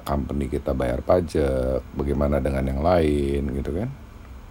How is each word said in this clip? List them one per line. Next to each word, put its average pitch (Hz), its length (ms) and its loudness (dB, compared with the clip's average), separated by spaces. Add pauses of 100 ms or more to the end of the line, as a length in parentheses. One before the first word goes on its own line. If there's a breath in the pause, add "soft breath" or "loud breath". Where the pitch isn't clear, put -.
company 69 400 -2
kita 69 320 -2
bayar 64 240 0
pajak, 67 800 2 (160)
bagaimana 71 400 2
dengan 67 320 0
yang 67 160 -2
lain, 73 560 4 (160)
gitu 71 160 -4
kan. 107 160 -4 (600)